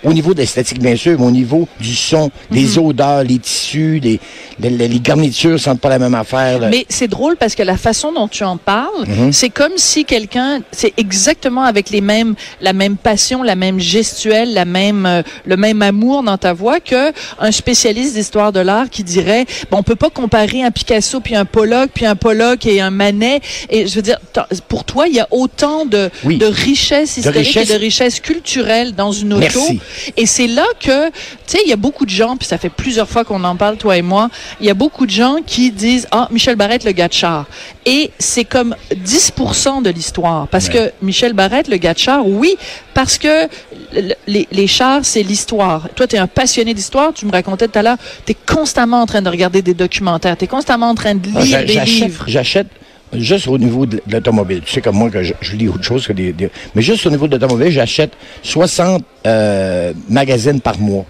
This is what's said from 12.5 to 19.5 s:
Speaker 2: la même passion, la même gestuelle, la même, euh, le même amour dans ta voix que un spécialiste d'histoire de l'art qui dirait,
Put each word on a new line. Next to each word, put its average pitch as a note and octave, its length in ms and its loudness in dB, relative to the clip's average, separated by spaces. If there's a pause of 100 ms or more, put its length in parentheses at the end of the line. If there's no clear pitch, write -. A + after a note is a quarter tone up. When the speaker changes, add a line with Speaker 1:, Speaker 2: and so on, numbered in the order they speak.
Speaker 2:
la F#3+ 140 0
même G3 240 0
passion, B3+ 460 0
la G#3+ 120 2
même F#3 240 0
gestuelle, G#3+ 760 0
la F3+ 120 2
même, F#3+ 400 0
euh, F3 160 2 (240)
le F#3 100 2
même G#3 260 2
amour G#3+ 400 2
dans G#3 160 0
ta F#3 140 0
voix A3+ 300 0
que C4+ 320 0 (260)
un G#3+ 140 2
spécialiste A#3+ 600 0
d'histoire G#3 360 0
de G3 80 0
l'art G#3 300 0
qui - 160 -10
dirait, F#3 400 0 (260)